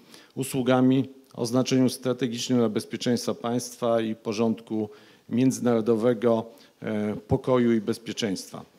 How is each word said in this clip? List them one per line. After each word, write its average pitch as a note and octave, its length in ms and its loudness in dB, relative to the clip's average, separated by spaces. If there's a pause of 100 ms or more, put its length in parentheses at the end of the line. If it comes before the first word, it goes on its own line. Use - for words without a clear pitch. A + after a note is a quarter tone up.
(340)
usługami C3 760 2 (260)
o B2 120 -4
znaczeniu B2+ 420 2
strategicznym B2 720 -2
dla A#2 100 4
bezpieczeństwa A2 640 -2
państwa A#2 640 -2
i A2 140 -4
porządku A2 760 -2 (400)
międzynarodowego, A#2 1160 2 (380)
e, G#2+ 340 -4 (120)
pokoju B2+ 440 2
i A2+ 80 2
bezpieczeństwa. G#2 840 -6 (140)